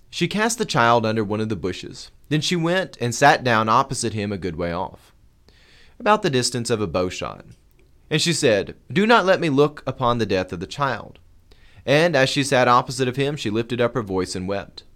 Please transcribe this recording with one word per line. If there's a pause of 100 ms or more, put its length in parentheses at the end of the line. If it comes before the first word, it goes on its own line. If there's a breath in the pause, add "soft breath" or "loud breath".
she
cast
the
child
under
one
of
the
bushes. (180)
Then
she
went
and
sat
down
opposite
him
a
good
way
off, (880 soft breath)
about
the
distance
of
a
bow
shot. (640)
And
she
said, (160)
"Do
not
let
me
look
upon
the
death
of
the
child." (680 soft breath)
And
as
she
sat
opposite
of
him,
she
lifted
up
her
voice
and
wept. (120)